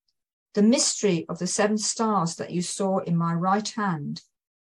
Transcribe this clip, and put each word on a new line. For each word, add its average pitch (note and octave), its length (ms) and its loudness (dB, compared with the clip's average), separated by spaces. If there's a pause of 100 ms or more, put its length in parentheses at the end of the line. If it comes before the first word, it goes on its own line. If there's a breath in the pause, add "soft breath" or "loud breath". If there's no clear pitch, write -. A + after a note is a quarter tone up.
(540)
The G3+ 80 4
mystery G#3 680 4
of E3+ 100 -6
the F3+ 80 -4
seven G#3 320 2
stars G#3 580 0
that - 140 -8
you F3 120 -2
saw F#3+ 360 -2
in E3+ 180 -2
my E3+ 180 0
right F#3+ 340 0
hand D#3+ 540 -4 (420)